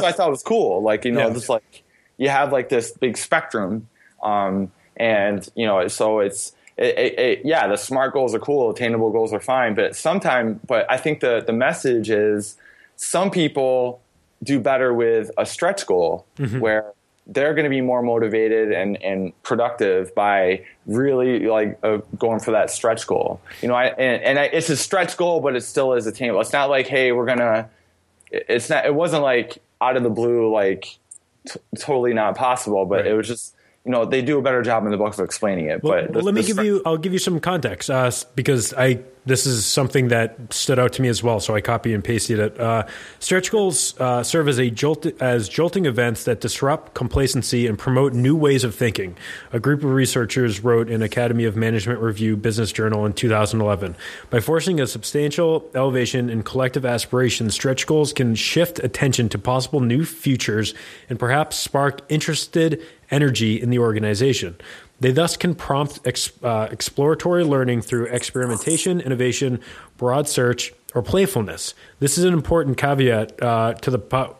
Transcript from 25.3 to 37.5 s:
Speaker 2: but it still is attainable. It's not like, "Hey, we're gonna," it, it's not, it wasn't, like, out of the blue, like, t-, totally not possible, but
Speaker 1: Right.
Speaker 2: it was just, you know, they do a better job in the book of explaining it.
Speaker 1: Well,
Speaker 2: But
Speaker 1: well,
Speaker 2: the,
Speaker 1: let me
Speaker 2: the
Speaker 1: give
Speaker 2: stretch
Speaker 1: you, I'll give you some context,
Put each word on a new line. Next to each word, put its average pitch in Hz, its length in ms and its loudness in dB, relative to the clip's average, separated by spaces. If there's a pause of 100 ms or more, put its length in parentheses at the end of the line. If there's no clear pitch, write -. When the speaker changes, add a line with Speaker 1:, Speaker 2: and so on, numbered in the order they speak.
Speaker 2:
but 135 140 0
it 123 60 -2
still 131 320 0
is 117 140 0
attainable. 110 340 -2
It's 113 120 -4
not 143 160 2
like, 135 180 0
"Hey, 131 240 2
we're 123 160 0
gonna," 113 420 0 (640)
it, - 180 -6
it's 117 200 0
not, 151 160 2
it 147 80 2
wasn't, 160 300 2
like, 123 360 0 (200)
out 127 160 2
of 127 80 0
the 120 60 2
blue, 117 420 2
like, 98 460 -2 (500)
t-, - 120 -12 (200)
totally 123 340 0
not 107 220 0
possible, 117 500 0
but 92 160 0
Speaker 1:
Right. 95 60 0
Speaker 2:
it 107 60 2
was 110 140 0
just, - 280 -8 (300)
you 123 60 -4
know, 117 140 2
they 131 160 0
do 143 160 0
a 139 40 0
better 127 200 2
job 113 240 0
in 107 60 0
the 104 60 0
book 104 160 0
of - 80 -10
explaining 92 460 -2
it. 78 160 -4
Speaker 1:
Well, 156 100 2
Speaker 2:
But - 180 0
Speaker 1:
well, - 80 0
Speaker 2:
the, 175 60 0
Speaker 1:
let 202 80 2
me 220 80 2
Speaker 2:
the 196 60 0
Speaker 1:
give 214 80 -2
Speaker 2:
stretch 214 100 0
Speaker 1:
you, 202 200 2
I'll 165 120 0
give 180 160 -2
you 185 60 2
some 175 200 0
context, 143 500 -2